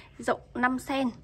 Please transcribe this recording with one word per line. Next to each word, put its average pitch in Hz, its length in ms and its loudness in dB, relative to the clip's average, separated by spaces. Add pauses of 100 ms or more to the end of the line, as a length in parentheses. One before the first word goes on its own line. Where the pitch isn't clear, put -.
(180)
rộng 233 220 0 (140)
năm 254 240 2
sen. 269 320 0 (140)